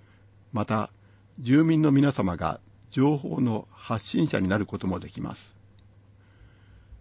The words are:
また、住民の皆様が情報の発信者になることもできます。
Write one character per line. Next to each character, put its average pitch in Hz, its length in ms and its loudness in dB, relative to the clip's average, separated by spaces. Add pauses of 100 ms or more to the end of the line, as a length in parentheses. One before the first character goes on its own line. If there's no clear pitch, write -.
(520)
ま 107 140 -2
た、 110 240 -2 (500)
住 135 240 4
民 160 160 4
の 151 120 4
皆 139 200 4
様 92 240 -2
が 82 240 -4 (300)
情 143 260 2
報 - 240 -4
の 110 300 -2
発 - 360 -6
信 156 200 0
者 123 120 0
に 95 100 0
な 101 100 2
る 101 80 -2
こ 98 120 -10
と - 80 -6
も 90 140 -4
で - 100 -14
き - 120 -12
ま 110 120 -8
す。 - 200 -20 (1500)